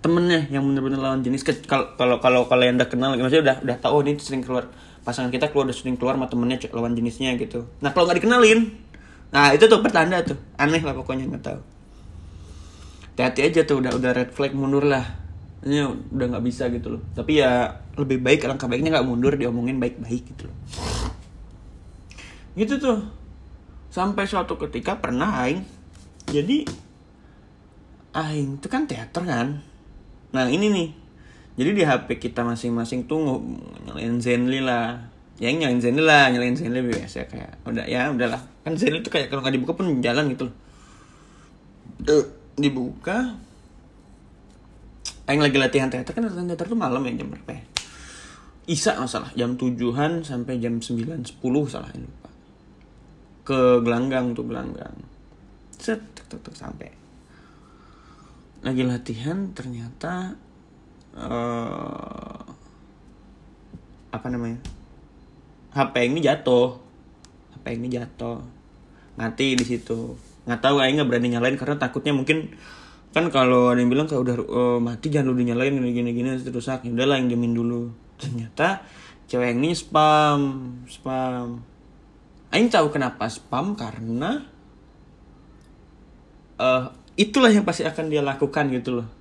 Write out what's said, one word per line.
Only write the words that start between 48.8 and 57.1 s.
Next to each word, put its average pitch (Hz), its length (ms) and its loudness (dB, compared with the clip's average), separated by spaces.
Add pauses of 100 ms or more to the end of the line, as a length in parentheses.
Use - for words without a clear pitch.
masalah, - 320 -6
jam 123 240 -2
tujuhan 127 640 0
sampai 123 400 -6
jam 117 160 -2
sembilan, 120 480 -6
sepuluh 139 400 -2
salah, - 320 -10
ini 64 80 -12
lupa. - 240 -20 (1120)
Ke 127 400 6
gelanggang 123 560 0
tuh, 117 80 -6
gelanggang. - 480 -8 (800)
Set, 220 240 -4 (160)
tek, - 160 -20
tek, - 160 -18
tek, - 80 -16
sampai. - 400 -16 (1700)